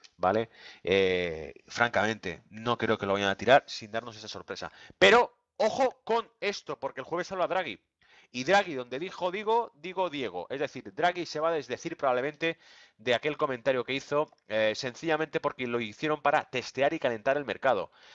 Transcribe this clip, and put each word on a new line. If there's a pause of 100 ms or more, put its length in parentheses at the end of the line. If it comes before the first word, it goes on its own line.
(160)
¿vale? (320)
Eh, (120)
francamente,
no
creo
que
lo
vayan
a
tirar
sin
darnos
esa
sorpresa. (280)
Pero, (200)
ojo
con (120)
esto,
porque
el
jueves
habla
Draghi. (520)
Y
Draghi,
donde
dijo
digo,
digo
Diego.
Es
decir,
Draghi
se
va
a
desdecir
probablemente (380)
de
aquel
comentario
que
hizo, (160)
eh,
sencillamente
porque
lo
hicieron
para
testear
y
calentar
el
mercado. (240)